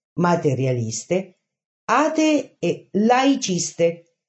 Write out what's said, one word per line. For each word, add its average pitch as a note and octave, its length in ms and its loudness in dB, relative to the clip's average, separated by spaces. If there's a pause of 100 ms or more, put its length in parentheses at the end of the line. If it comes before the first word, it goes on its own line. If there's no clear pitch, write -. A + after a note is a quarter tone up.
(200)
materialiste, C3+ 1200 -2 (460)
atee D4+ 720 0
e F3 320 -4
laiciste G#3 1300 0 (120)